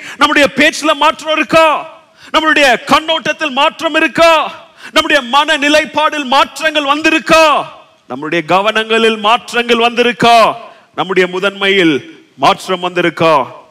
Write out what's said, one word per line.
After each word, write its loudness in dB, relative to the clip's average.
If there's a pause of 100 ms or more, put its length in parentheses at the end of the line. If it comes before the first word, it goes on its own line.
(180)
நம்முடைய 2
பேச்சுல 0
மாற்றம் -2
இருக்கா? 0 (340)
நம்மளுடைய 2
கண்ணோட்டத்தில் -2
மாற்றம் -2
இருக்கா? 2 (260)
நம்முடைய 2
மன 0
நிலைப்பாடில் 0
மாற்றங்கள் -2
வந்திருக்கா? 2 (420)
நம்முடைய -6
கவனங்களில் 0
மாற்றங்கள் -2
வந்திருக்கா? 2 (400)
நம்முடைய -2
முதன்மையில் -2 (120)
மாற்றம் 0
வந்திருக்கா? 0 (160)